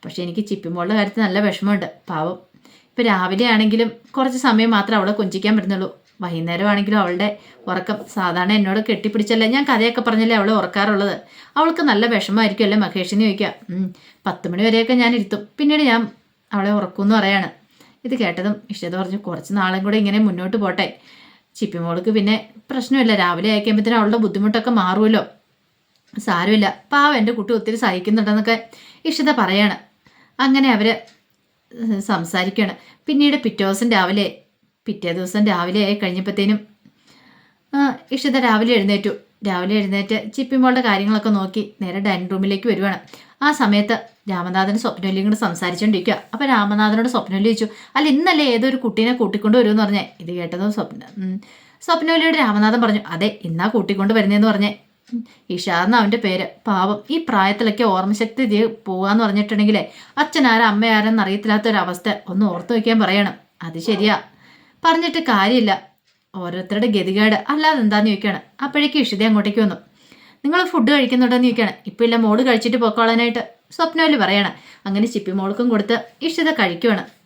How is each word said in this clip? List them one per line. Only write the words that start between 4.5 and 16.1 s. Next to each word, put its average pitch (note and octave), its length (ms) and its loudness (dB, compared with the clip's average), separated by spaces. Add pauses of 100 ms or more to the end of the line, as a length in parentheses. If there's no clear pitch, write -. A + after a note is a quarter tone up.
മാത്രമേ G#3+ 260 2
അവളെ G3+ 160 0
കൊഞ്ചിക്കാൻ G#3 440 0
പറ്റുന്നുള്ളൂ. F#3+ 320 -2 (320)
വൈകുന്നേരം E3+ 480 -4
ആണെങ്കിലും G#3 300 2
അവളുടെ F#3 300 0 (380)
ഉറക്കം F#3 300 -4 (180)
സാധാരണ F3+ 380 0
എന്നോട് G#3 280 2
കെട്ടിപ്പിടിച്ചല്ലേ, G#3+ 680 0
ഞാൻ C4+ 180 2
കഥയൊക്കെ A#3 360 0
പറഞ്ഞല്ലേ A3+ 360 2
അവളെ G#3 160 2
ഉറക്കാറുള്ളത്. G3+ 600 0 (420)
അവൾക്ക് D#4+ 260 2
നല്ല A3+ 240 2
വിഷമമായിരിക്കും G#3+ 580 0
അല്ലേ G3+ 140 2
മഹേഷ്?" F#3 360 -2
എന്ന് G#3+ 100 2
ചോദിക്കുക. G3 280 -2 (180)
"ഉം, F#3 240 -6 (320)
പത്ത് F3 220 -6
മണി F3 140 -2
വരെയൊക്കെ A3+ 320 2
ഞാൻ A#3+ 200 2
ഇരുത്തും, G#3 340 -6 (100)
പിന്നീട് D4+ 240 2
ഞാൻ A#3 180 2 (520)